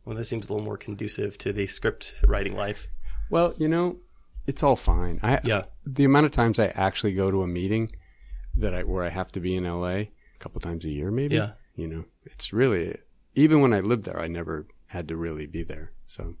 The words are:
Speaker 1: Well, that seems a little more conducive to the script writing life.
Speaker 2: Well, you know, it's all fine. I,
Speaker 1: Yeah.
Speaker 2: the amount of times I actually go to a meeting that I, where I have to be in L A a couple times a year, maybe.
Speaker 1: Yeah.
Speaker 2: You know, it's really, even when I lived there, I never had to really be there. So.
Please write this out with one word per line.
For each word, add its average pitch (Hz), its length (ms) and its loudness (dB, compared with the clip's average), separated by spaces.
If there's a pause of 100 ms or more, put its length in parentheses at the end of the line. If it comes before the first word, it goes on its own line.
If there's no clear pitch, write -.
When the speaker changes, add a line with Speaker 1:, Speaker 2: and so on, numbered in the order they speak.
Speaker 1:
Well, 113 120 -10
that 113 100 -6
seems 113 200 -6
a 98 60 -8
little 107 120 -4
more 107 140 -8
conducive 104 600 -6
to 107 140 -6
the 101 140 -2
script - 480 -4 (140)
writing 104 260 2
life. 101 320 -6 (440)
Speaker 2:
Well, 170 280 4
you 156 100 2
know, 175 300 0 (480)
it's - 160 -2
all 139 140 6
fine. - 460 2
I, 117 200 2
Speaker 1:
Yeah. 107 200 2 (220)
Speaker 2:
the 139 200 2
amount 143 220 8
of 139 60 2
times 117 280 4
I 104 80 6
actually 98 460 0
go 95 160 2
to 95 120 2
a 90 60 0
meeting 98 420 0 (640)
that 104 200 2
I, 92 100 0
where 92 180 0
I 87 60 0
have 92 240 -6
to 98 80 -4
be 92 160 0
in 92 100 -2
L 87 200 -2
A 90 160 -2
a 107 80 -8 (280)
couple - 220 -10
times 85 240 -6
a 80 60 -4
year, 76 200 -4
maybe. 139 240 -2
Speaker 1:
Yeah. 107 180 0 (220)
Speaker 2:
You 82 140 -8
know, 80 160 -8 (200)
it's - 300 -8
really, 101 420 2 (380)
even 151 260 6
when 127 140 6
I 98 60 2
lived 107 240 0
there, 87 160 -8
I 82 80 -4
never 82 380 -6 (200)
had 87 220 -8
to 82 80 -6
really 80 300 -6
be 82 180 -6
there. - 280 -8 (140)
So. 85 340 -10